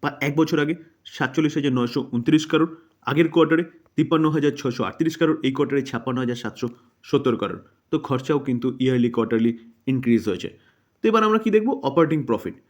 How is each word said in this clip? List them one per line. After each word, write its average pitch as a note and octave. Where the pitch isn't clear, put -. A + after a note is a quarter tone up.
পা-, D3
এক C#3+
বছর D#3
আগে, D3
সাতচল্লিশ D3
হাজার C#3+
নয়শো B2
ঊনত্রিশ D3+
করোড়, D#3+
আগের D#3
কোয়ার্টারে D#3+
তিপ্পান্ন D#3
হাজার D3
ছশো B2+
আটত্রিশ D#3
করোড়, D#3+
এই C3
কোয়ার্টারে C#3
ছাপ্পান্ন B2
হাজার A#2+
সাতশো A2+
সত্তর C3
করোড়। F#2
তো D#3+
খরচাও C#3+
কিন্তু B2
ইয়ারলি B2+
কোয়ার্টারলি A#2
ইনক্রিজ A#2+
হয়েছে। F2+
তো -
এবার A3
আমরা G#3+
কি A3+
দেখবো? G#3+
অপারেটিং D#3
প্রফিট। G#2